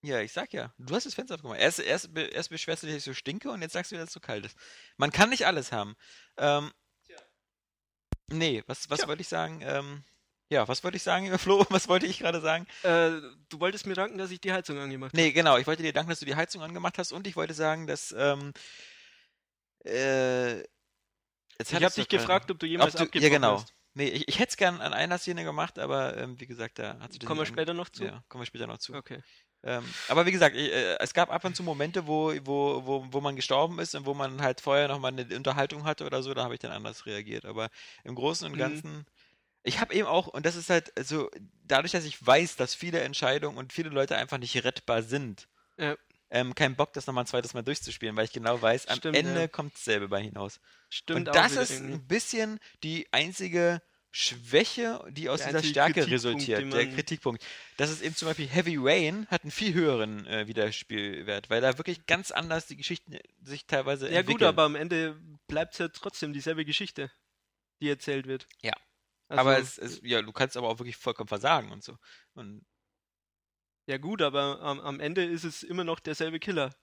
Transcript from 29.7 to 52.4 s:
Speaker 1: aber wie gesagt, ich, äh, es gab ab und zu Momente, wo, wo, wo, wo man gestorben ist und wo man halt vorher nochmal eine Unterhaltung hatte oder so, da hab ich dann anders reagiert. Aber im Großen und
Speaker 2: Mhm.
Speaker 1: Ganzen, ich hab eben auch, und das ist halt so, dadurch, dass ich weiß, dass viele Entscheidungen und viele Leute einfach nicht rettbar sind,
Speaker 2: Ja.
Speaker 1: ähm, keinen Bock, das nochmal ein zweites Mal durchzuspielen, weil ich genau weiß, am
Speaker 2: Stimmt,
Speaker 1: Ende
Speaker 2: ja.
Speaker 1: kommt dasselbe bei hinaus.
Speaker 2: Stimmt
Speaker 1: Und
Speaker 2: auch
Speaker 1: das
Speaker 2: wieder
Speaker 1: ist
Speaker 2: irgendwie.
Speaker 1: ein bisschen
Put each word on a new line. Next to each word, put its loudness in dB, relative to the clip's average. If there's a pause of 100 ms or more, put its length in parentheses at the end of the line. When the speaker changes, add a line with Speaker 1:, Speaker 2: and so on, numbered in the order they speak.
Speaker 1:
aber 6
wie 4
gesagt, 8
ich, 0
äh, 2
es -2
gab 4
ab -2
und -2
zu -6
Momente, -2
wo, 2 (100)
wo, 0
wo, -2
wo -2
man -2
gestorben 2
ist -4
und -8
wo -2
man -4
halt 2
vorher 4
nochmal -2
eine -6
Unterhaltung -2
hatte -4
oder -2
so, -6
da -2
hab -4
ich -8
dann -8
anders -12
reagiert. -8
Aber -6 (340)
im -10
Großen -2
und -8
Speaker 2:
Mhm. -6
Speaker 1:
Ganzen, -6 (580)
ich -2
hab -2
eben 2
auch, 2
und -6
das 0
ist -12
halt 2 (100)
so, -4 (320)
dadurch, 2
dass 0
ich -12
weiß, 6
dass -2
viele -2
Entscheidungen -2
und -12
viele -4
Leute 0
einfach -2
nicht -2
rettbar 0
sind, -4 (320)
Speaker 2:
Ja. -2 (340)
Speaker 1:
ähm, 0
keinen 2
Bock, 0
das -8
nochmal 0
ein -6
zweites -2
Mal -6
durchzuspielen, -4
weil 2
ich -8
genau 0
weiß, 4
am 0
Speaker 2:
Stimmt, 2
Speaker 1:
Ende 2
Speaker 2:
ja. 0
Speaker 1:
kommt -8
dasselbe -2
bei 0
hinaus. -8 (320)
Speaker 2:
Stimmt -4
Speaker 1:
Und -4
Speaker 2:
auch 0
Speaker 1:
das 6
Speaker 2:
wieder 0
Speaker 1:
ist -4
Speaker 2:
irgendwie. -6
Speaker 1:
ein -10
bisschen -2 (240)